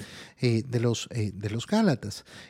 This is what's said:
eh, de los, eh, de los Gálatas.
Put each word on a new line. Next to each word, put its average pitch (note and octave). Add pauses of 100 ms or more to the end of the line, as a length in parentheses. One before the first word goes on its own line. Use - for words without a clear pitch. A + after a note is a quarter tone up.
(420)
eh, A2+
de B2
los, A#2
eh, G#2
de G2
los A2+
Gálatas. F3 (240)